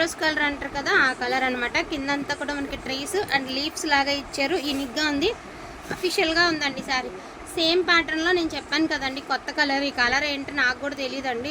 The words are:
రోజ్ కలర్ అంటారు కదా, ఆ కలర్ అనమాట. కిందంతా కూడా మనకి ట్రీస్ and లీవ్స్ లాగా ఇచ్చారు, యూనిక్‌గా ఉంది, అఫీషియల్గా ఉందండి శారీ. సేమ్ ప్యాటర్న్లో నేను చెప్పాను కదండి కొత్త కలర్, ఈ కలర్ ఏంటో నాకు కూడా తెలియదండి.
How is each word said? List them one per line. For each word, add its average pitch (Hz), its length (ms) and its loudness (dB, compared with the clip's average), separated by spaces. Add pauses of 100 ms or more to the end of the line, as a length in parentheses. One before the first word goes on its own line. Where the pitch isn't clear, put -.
రోజ్ 330 220 0
కలర్ 302 260 2
అంటారు 277 300 -6
కదా, 370 140 0 (140)
ఆ - 20 4 (140)
కలర్ 254 260 0
అనమాట. 240 280 0 (140)
కిందంతా 285 520 -2
కూడా 285 160 -2
మనకి 277 280 -4
ట్రీస్ 277 320 -4 (180)
and 262 200 -2
లీవ్స్ 302 380 -4
లాగా 277 280 4
ఇచ్చారు, 277 360 0 (100)
యూనిక్‌గా 277 460 -2
ఉంది, 311 160 2 (640)
అఫీషియల్గా 339 560 2
ఉందండి 277 380 -2
శారీ. 247 200 -2 (460)
సేమ్ 349 340 4
ప్యాటర్న్లో 330 480 2
నేను 320 200 0
చెప్పాను 311 360 0
కదండి 269 280 -4 (100)
కొత్త 254 260 -2
కలర్, 277 320 4
ఈ - 20 -4 (100)
కలర్ 262 320 4
ఏంటో 277 200 -6 (100)
నాకు 254 200 2
కూడా 285 180 -4
తెలియదండి. 262 480 -2